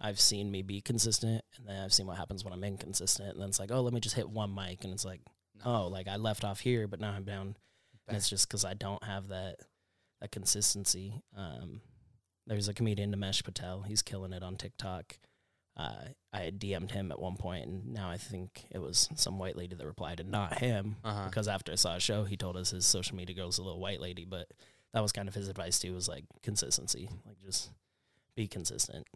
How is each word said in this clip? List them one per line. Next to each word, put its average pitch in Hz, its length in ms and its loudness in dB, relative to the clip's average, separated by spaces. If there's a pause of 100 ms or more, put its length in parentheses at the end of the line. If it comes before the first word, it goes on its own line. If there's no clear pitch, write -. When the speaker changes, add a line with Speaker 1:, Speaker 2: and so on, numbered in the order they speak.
Speaker 1:
I've 104 200 0
seen 101 300 6
me 95 120 0
be 190 180 -4
consistent, 113 640 4 (120)
and 117 120 -18
then 98 160 -4
I've 98 80 0
seen 95 140 6
what 92 100 -4
happens 92 280 -4
when 95 80 -6
I'm 90 120 -4
inconsistent. 95 680 0
And - 80 -6
then 98 80 -2
it's 95 120 4
like, 98 100 -4
"Oh, 127 120 4
let 120 100 4
me 120 80 4
just 104 160 0
hit 113 140 2
one 107 240 -2
mic," 92 300 -6
and 95 80 -4
it's 95 120 -2
like, 95 160 -6 (360)
Speaker 2:
No. - 80 -10
Speaker 1:
"Oh, 113 240 4
like, 95 200 -4
I 98 80 -2
left 110 280 2
off 98 160 -2
here, 117 280 4
but 98 120 -6
now 107 120 -2
I'm 98 120 -4
down." 98 240 -4
And 98 80 -6 (500)
Speaker 2:
Back. 107 100 0
Speaker 1:
it's 98 120 2
just - 200 4
'cause 98 160 2
I 95 100 -2
don't 98 300 -4
have 98 240 -4
that, 92 320 -6 (600)
that - 120 -8
consistency. 98 880 2 (120)
Um, 90 480 -8 (640)
there's 104 220 2
a 101 60 -2
comedian, 101 400 2
Nimesh 98 300 0
Patel. 92 380 -6
He's 104 200 4
killing 95 300 -4
it 90 100 -6
on 92 140 -6
TikTok. - 640 -8 (580)
Uh, 58 320 -6 (240)
I 101 80 -4
had 92 180 -4
D 98 160 0
M'd 92 160 -2
him 95 220 -2
at - 80 -6
one 92 160 -2
point, 90 300 -2
and 95 280 -6
now 95 160 -4
I 87 80 -4
think - 520 -8
it - 100 -6
was 80 340 4
some 95 240 2
white 92 180 -2
lady 87 200 -6
that 76 100 -8
replied 82 320 -6
and 92 120 -6
not 98 280 0
him, 110 460 2
Speaker 2:
Uh-huh. 104 220 -2
Speaker 1:
because 101 200 0
after 95 240 0
I 85 60 -4
saw 87 180 6
a 90 60 -2
show, 104 240 4
he 98 120 0
told 92 200 -2
us 90 140 0
his 90 140 2
social - 300 4
media 90 220 -6
girl's 92 220 0
a 95 40 -4
little 90 180 -6
white 92 200 -2
lady, 87 240 -6
but 90 280 -8 (400)
that 113 80 4
was 104 120 4
kind 98 160 -4
of 95 60 -6
his 101 140 -4
advice 90 300 2
too, 90 160 -2
was, 90 140 0
like, 76 160 -8 (180)
consistency. - 640 2 (160)
Like, 98 160 -20
just 95 300 -2 (640)
be 107 140 0
consistent. - 680 -2